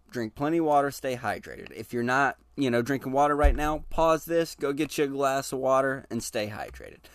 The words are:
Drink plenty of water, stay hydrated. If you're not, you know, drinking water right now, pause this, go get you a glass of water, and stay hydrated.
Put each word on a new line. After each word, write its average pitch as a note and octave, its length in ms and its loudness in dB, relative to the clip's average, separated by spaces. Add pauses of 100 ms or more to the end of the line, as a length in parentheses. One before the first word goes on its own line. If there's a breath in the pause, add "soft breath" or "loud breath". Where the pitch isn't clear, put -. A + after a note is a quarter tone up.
Drink A2+ 260 -6
plenty D#3 240 0
of D#3+ 60 0
water, C#3+ 240 4
stay C3 280 -6
hydrated. - 580 -8
If G#2 160 -12
you're A#2+ 120 0
not, C3 340 2 (180)
you C3+ 140 0
know, A#2+ 120 4
drinking C3 300 -4
water C#3+ 240 4
right C#3+ 200 6
now, D3+ 340 -2
pause D#3+ 340 2
this, E3 320 0
go C#3+ 160 -2
get C#3+ 260 -2
you D#3 80 2
a - 20 -2
glass C#3 440 -2
of C3+ 80 -4
water, C3 500 2
and A2+ 140 -4
stay G#2+ 240 -4
hydrated. - 520 -12 (160 loud breath)